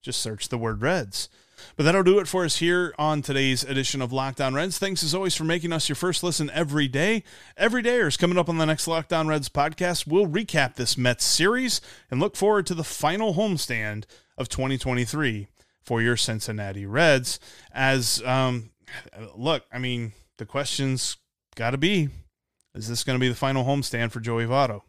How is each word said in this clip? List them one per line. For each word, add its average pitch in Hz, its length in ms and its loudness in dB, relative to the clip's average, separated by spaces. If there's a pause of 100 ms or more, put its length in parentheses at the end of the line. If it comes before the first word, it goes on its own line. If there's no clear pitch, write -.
Just - 200 -4
search 110 260 -6
the 127 100 -4
word 113 240 -2
Reds. 131 460 -2 (480)
But 156 80 0
that'll 175 200 4
do 185 160 8
it 180 100 -4
for 185 160 0
us 151 120 0
here 175 400 2
on 151 240 2
today's 135 440 0
edition 135 360 -2
of 123 120 -4
Locked 131 260 -4
On 135 140 0
Reds. 165 240 -2
Thanks 196 260 -2
as 151 100 0
always 185 220 0
for 160 80 -4
making 170 300 0
us 160 160 -2
your 143 80 -2
first 180 260 -2
listen 160 280 -2
every 147 360 0
day. 170 360 0 (340)
Every 226 240 2
day 240 160 2
is 180 200 2
coming 175 200 4
up 170 100 2
on 165 120 0
the 160 60 4
next 156 220 0
Locked 165 240 -2
On 160 160 2
Reds 151 220 0
podcast. 160 580 -2
We'll 185 200 4
recap 151 480 0
this - 220 -2
Mets 123 280 2
series 233 560 2 (280)
and 127 120 0
look 202 160 0
forward 202 300 4
to 180 60 -2
the 165 120 -4
final 190 480 0
homestand 120 720 -2 (320)
of 127 100 -4
twenty 131 300 -2
twenty-three 123 720 -2 (340)
for 117 200 0
your 117 160 4
Cincinnati 107 680 -4
Reds. 131 560 2 (320)
As, 131 540 0
um, 127 460 0 (640)
look, 131 360 -2
I 120 60 -10
mean, 120 360 -4 (240)
the 117 80 -10
question's 135 720 -2 (380)
gotta 120 220 -2
be, 160 320 2 (640)
is 110 140 -10
this 117 160 -4
gonna 127 160 0
be 127 100 4
the 120 60 -2
final 135 280 0
homestand 123 480 -2
for 123 80 -8
Joey 117 260 -2
Votto? 123 440 0